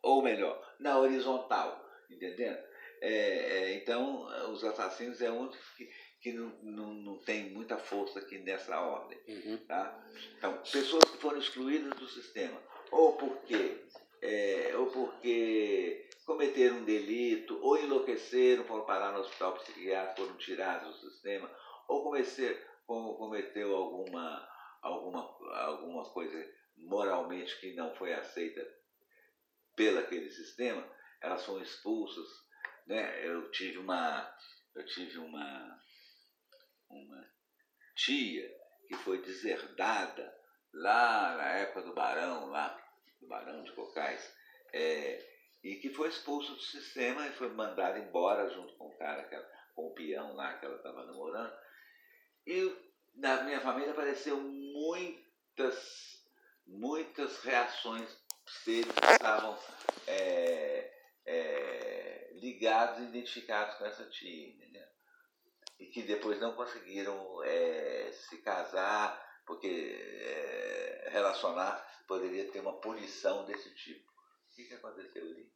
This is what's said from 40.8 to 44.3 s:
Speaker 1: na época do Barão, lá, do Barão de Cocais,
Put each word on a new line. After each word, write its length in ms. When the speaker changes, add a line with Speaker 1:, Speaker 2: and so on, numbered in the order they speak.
Speaker 1:
na 160
época 300
do 100
Barão, 560
lá, 280
do 60
Barão 360
de 80
Cocais, 640